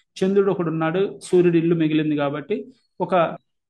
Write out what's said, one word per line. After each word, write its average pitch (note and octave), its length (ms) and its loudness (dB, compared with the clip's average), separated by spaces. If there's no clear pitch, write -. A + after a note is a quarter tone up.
చంద్రుడు G3 340 2
ఒకడు E3+ 200 -2
ఉన్నాడు, D#3+ 520 -2
సూర్యుడు F3 340 4
ఇల్లు E3+ 180 2
మిగిలింది D#3 420 0
కాబట్టి C#3+ 500 -4
ఒక, F3 360 0